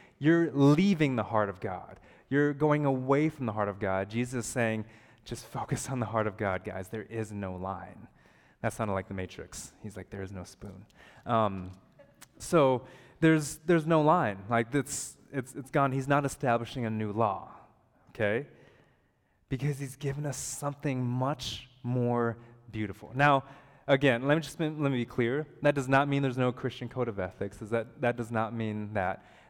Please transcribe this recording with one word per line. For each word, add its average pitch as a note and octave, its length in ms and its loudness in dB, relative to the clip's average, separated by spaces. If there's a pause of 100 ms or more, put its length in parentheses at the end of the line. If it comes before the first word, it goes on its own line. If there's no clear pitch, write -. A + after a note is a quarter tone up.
(180)
you're E3 340 4
leaving D3 640 4
the A2 60 0
heart G#2+ 260 2
of F#2 120 -10
God. F#2 400 -10 (280)
You're D3 240 4
going D3 320 2
away C3+ 440 2
from C3+ 180 -4
the G#2+ 60 -2
heart G#2 160 0
of G2 100 -6
God. G2 320 0
Jesus B2 340 -4
is - 60 -8
saying, A2 340 -2 (400)
"Just - 220 -12
focus A#2+ 420 -6
on C3 120 -4
the A2+ 60 -2
heart A2+ 200 0
of G2 100 -4
God, F#2+ 280 -2
guys. F#2 240 -10
There A2 200 -10
is A2 240 -8
no G2 220 -8
line." F#2 540 -10 (520)
That A2+ 120 -2
sounded G#2+ 200 -4
like F#2+ 160 -4
the G2+ 60 -8
Matrix. - 580 -10 (100)
He's G#2 140 -12
like, F#2+ 140 -14
"There G2 120 -10
is F#2+ 100 -10
no F#2 120 -10
spoon." G2 400 -16 (400)
Um, G2 460 0 (680)
so C3+ 440 4 (380)
there's, D#3+ 460 4
there's E3 200 4
no D#3+ 140 4
line. D3 380 2 (100)
Like, A#2 260 2
it's, - 420 -4 (160)
it's, C3+ 220 -8
it's C#3 160 -12
gone. C#3 220 2
He's C3+ 160 -2
not C#3+ 160 4
establishing A#2 640 0
a A2 40 0
new G#2+ 220 -2
law, G#2 380 0 (600)
okay? A2+ 360 0 (1000)
Because C3+ 300 -4
he's C3+ 180 -10
given C#3+ 300 -6
us C#3 100 -4
something C#3+ 680 -4
much B2+ 640 -4 (140)
more A#2+ 540 0 (340)
beautiful. G#2 440 -8
Now, C#3+ 300 4 (420)
again, C3+ 400 4
let D3 100 4
me E3 40 2
just, D3+ 200 -12
let D#3 120 0
me D3 180 0
be B2 140 0
clear. B2+ 420 0 (160)
That D3 120 6
does C3 140 -2
not C#3 200 6
mean C#3 140 2
there's C3 160 0
no B2+ 140 2
Christian B2 360 -6
code B2 200 -4
of G2+ 100 -6
ethics. F#2+ 440 -6
Is G#2 80 -10
that, A2+ 300 -4
that A#2+ 160 2
does A2+ 140 -6
not A2+ 240 -2
mean G#2+ 400 -4
that. F#2 300 -2 (260)